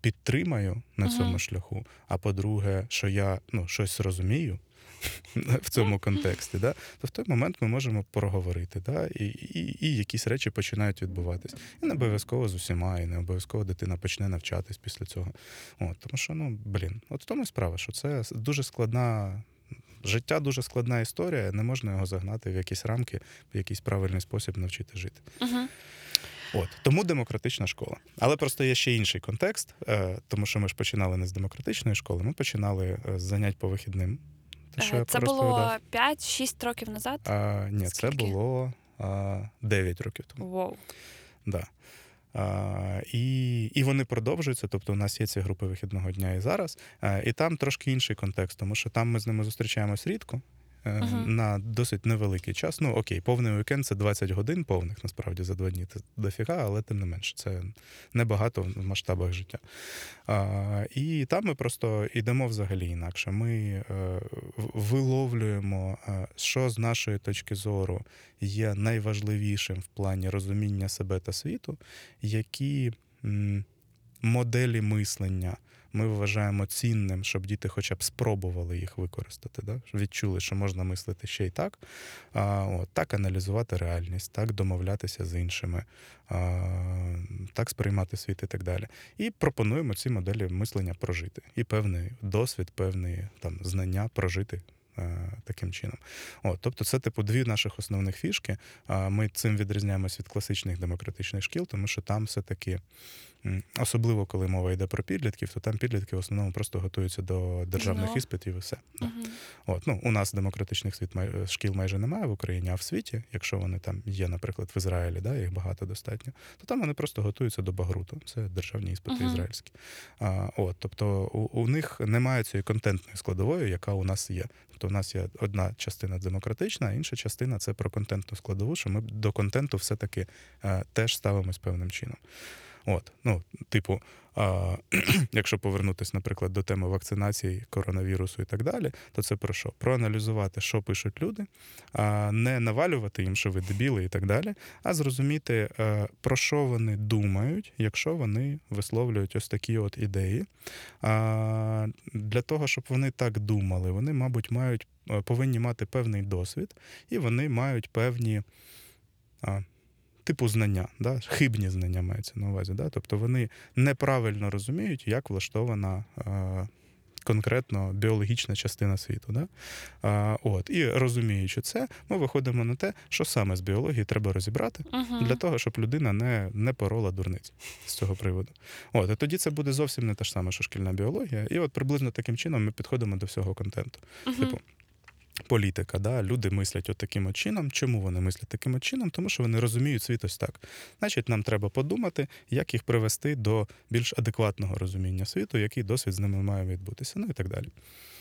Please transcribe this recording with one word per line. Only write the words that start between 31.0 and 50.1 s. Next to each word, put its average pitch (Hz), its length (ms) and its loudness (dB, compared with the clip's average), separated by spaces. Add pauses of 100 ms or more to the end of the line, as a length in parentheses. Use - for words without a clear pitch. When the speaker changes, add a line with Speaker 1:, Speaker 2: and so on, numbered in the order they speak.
Speaker 1:
не 92 100 0
з 92 40 -6
демократичної 98 640 -2
школи, - 280 -2
ми 131 100 0
починали, 101 540 0 (220)
е, 95 100 -2
з - 40 -4
занять 101 340 2
по 98 120 -2
вихідним. 98 500 -2 (560)
Те, - 60 0
що - 140 2
Speaker 2:
Е, 120 40 4
Speaker 1:
я 117 60 2
Speaker 2:
це 247 140 2
Speaker 1:
розповідав. 269 300 4
Speaker 2:
було 240 220 4 (180)
п'ять-шість 262 760 0
років 233 260 -2
назад? 226 340 -4
Speaker 1:
А, 104 480 2
ні, 101 160 2
це - 20 0
Speaker 2:
Скільки? 131 260 0 (100)
Speaker 1:
було, 123 480 0 (240)
а, 98 420 -2 (220)
дев'ять 95 400 2
років - 240 -8 (100)
тому. 185 140 -8
Speaker 2:
Вау. 185 260 -2 (720)
Speaker 1:
Да. 92 220 -2 (640)
А, 98 680 -2 (120)
і, 123 520 2
і 135 180 2
вони 135 220 4
продовжуються, 123 640 0
тобто 101 260 -2
у - 20 2
нас 101 260 0
є 107 60 2
ці - 120 -2
групи 92 280 -2
вихідного 92 440 -2
дня 92 220 0
і 92 60 0
зараз, 165 380 0 (240)
е, 98 240 0
і 120 80 2
там 160 240 2
трошки 135 340 0
інший 123 240 2
контекст, 95 440 -2
тому 98 160 -2
що - 140 -2
там 117 220 2
ми 113 80 2
з 104 80 -4
ними 107 160 2
зустрічаємось 104 640 0
рідко, 175 340 -4 (440)